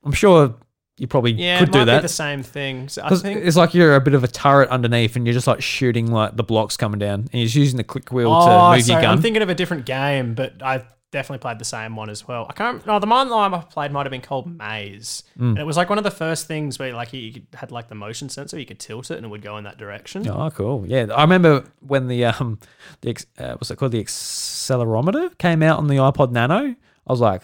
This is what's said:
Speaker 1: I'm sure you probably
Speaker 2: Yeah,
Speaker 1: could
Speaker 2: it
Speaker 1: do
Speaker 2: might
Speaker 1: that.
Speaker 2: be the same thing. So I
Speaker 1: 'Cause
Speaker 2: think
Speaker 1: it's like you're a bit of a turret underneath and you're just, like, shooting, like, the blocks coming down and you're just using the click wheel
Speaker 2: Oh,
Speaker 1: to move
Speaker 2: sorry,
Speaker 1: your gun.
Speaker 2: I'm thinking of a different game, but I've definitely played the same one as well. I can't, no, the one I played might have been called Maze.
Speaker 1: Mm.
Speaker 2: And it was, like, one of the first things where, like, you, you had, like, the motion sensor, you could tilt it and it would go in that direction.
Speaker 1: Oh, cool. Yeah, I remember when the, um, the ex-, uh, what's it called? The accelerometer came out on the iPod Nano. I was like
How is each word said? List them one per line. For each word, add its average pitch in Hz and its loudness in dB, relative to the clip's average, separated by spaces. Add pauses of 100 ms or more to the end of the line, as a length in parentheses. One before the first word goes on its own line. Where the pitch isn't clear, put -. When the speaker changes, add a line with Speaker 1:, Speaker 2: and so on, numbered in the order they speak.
Speaker 1:
I'm 143 -4
sure 156 6 (420)
you 131 -8
probably 120 2
Speaker 2:
Yeah, 175 0
Speaker 1:
could 180 2
Speaker 2:
it - -2
Speaker 1:
do 143 6
Speaker 2:
might 120 4
Speaker 1:
that. 120 6
Speaker 2:
be 151 2
the 175 -4
same 143 -6
thing. 135 -10
So - -12
I 147 -6
Speaker 1:
'Cause 175 2
Speaker 2:
think 202 -6
Speaker 1:
it's 170 2
like 175 4
you're 165 6
a 135 6
bit 135 4
of 131 4
a 123 0
turret 139 4
underneath 117 0
and 120 -2
you're 120 0
just, 123 0
like, 123 0
shooting, 117 -2
like, 107 0
the 113 -2
blocks 110 -2
coming 104 -4
down 101 -4
and 123 -8
you're 120 -2
just 110 -2
using 143 2
the 117 -4
click - -12
wheel 120 2
Speaker 2:
Oh, 170 8
Speaker 1:
to 175 8
move 123 4
Speaker 2:
sorry, 120 4
Speaker 1:
your - 4
gun. 113 4
Speaker 2:
I'm 156 2
thinking 220 2
of 190 0
a 175 0
different 170 -4
game, 131 -4
but 131 -8
I've 131 -4 (260)
definitely 139 -10
played 117 -8
the 113 -14
same 113 -10
one 107 -10
as 104 -14
well. 120 -8
I - -16
can't, 233 -6
no, 208 0
the 202 -2
one 247 2
I 202 0
played 147 -8
might 143 -6
have 135 -8
been 127 -10
called 135 -8
Maze. 107 -12 (160)
Speaker 1:
Mm. 120 0
Speaker 2:
And 104 0
it 147 -6
was, 151 -4
like, 180 0
one 208 0
of 214 -4
the 202 -2
first 160 -6
things 151 -8
where, 131 -8
like, 117 -12
you, 131 -14
you 117 -16 (120)
had, - -16
like, 117 -14
the 113 -18
motion 110 -14
sensor, 147 -14
you 127 -10
could 104 -20
tilt 113 -14
it 170 -10
and 117 -14
it 110 -12
would 104 -14
go 104 -14
in 104 -14
that 104 -18
direction. 107 -12
Speaker 1:
Oh, 151 -4
cool. 107 -6
Yeah, 123 -2
I 135 4
remember 165 6 (160)
when 135 -2
the, 120 0
um, 117 -4 (420)
the - -6
ex-, - -10 (140)
uh, - -10
what's - -12
it 113 -12
called? 131 -2
The 113 -2
accelerometer 131 -2
came 165 2
out 160 4
on 151 0
the 143 2
iPod 135 4
Nano. 175 0 (320)
I - -2
was 127 0
like 101 2